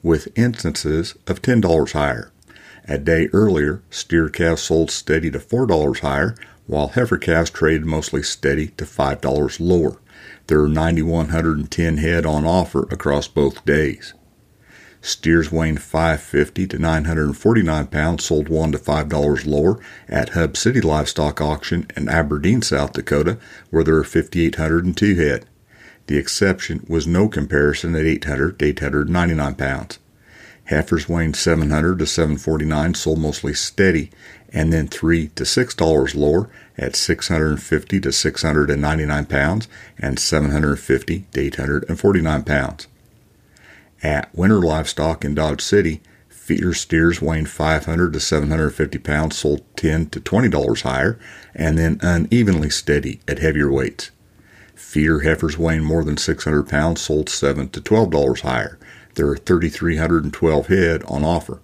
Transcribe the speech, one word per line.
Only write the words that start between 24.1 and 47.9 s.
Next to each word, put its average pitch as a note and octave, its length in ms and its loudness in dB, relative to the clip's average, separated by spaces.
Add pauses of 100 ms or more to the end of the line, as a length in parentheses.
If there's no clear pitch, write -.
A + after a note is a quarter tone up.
hundred D#2+ 300 0
and F2+ 100 0
two G#2 200 2
head. D2 300 0 (640)
The D2 100 0
exception F2+ 720 -2
was D#2+ 180 -2
no F2+ 220 2
comparison D2 680 0
at D#2+ 120 0
eight D#2+ 180 0
hundred C#2 360 -2
to D2 60 2
eight D2 140 0
hundred D2 300 -2
ninety-nine E2 460 0
pounds. C2+ 440 -6 (640)
Heifers D2+ 460 0
weighing E2 240 0
seven D#2+ 360 0
hundred E2 300 0
to D#2 60 0
seven D2+ 320 0
forty-nine D#2 560 -2
sold D#2 260 -2
mostly D2 340 -4
steady, E2 560 0 (440)
and D#2+ 180 2
then D#2 160 0
three E2 480 0
to - 100 -6
six - 300 -2
dollars D2 400 2
lower D2 340 2 (280)
at - 180 -6
six - 320 -2
hundred D#2 340 0
fifty D#2 380 -2
to C2+ 140 -2
six - 280 -2
hundred D2+ 280 0
and C#2+ 120 0
ninety-nine D2 440 -2
pounds D2+ 420 -2 (300)
and C2 200 -4
seven D2 340 0
hundred D2 260 0
fifty - 560 -2
to C2+ 80 -2
eight C#2 140 -4
hundred C#2+ 340 -2
and E2 100 -4
forty-nine D#2+ 440 2
pounds. C#2 440 -4 (1120)
At D2+ 320 -2
Winter F#2+ 280 4
Livestock D#2 640 0
in D2 100 -2
Dodge D2+ 240 0
City, E2+ 420 2 (280)
feeder - 440 -2
steers E2 480 2
weighing D#2 260 -2
five D#2 360 0
hundred E2+ 300 0